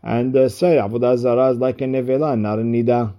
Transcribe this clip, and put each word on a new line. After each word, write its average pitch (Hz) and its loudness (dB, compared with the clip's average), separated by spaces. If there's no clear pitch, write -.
and, 123 -4
uh, 131 4
say, 165 2
avodah 120 0
zarah 123 2
is 120 -2
like 127 -2
a 139 -4
nevela, 131 -2
not 107 -2
a 113 -2
nida. 117 0